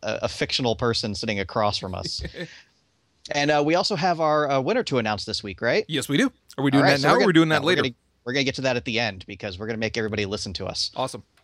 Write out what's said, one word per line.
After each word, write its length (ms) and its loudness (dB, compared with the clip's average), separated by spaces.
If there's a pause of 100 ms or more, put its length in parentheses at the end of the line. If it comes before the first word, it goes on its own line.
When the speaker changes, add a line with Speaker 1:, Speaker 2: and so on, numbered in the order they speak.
Speaker 1:
a, 60 -6
a, 140 -2
a 80 -2
fictional 480 -2
person 380 -2
sitting 260 -2
across 360 0
from 160 -8
us. 340 -8
Speaker 2:
<laughs> 60 -14 (1000)
Speaker 1:
And, 200 0
uh, 120 4
we 120 2
also 200 0
have 240 0
our, 300 2
uh, 100 2
winner 260 0
to 120 0
announce 260 0
this 200 -8
week, 180 -8
right? 260 2
Speaker 2:
Yes, 220 -4
we 80 2
do. 140 4 (260)
Are 60 -2
we 80 4
doing 120 6
Speaker 1:
All 60 6
right, 40 6
Speaker 2:
that 80 2
Speaker 1:
so 80 4
Speaker 2:
now, 40 8
Speaker 1:
we're 60 6
Speaker 2:
or 40 6
are 40 6
we 60 4
Speaker 1:
gonna, 0 -
Speaker 2:
doing 160 6
that 120 4
Speaker 1:
no, 40 -2
we're 20 2
Speaker 2:
later? 160 2
Speaker 1:
gonna, 100 -2 (320)
we're 80 -4
gonna 100 2
get 120 -2
to 60 -8
that 140 0
at 100 -4
the 140 -2
end 280 -4
because 320 -10
we're 80 -8
gonna 100 -4
make 220 -2
everybody 260 0
listen 280 -4
to 120 -8
us. 300 -4
Speaker 2:
Awesome. 260 -6 (220)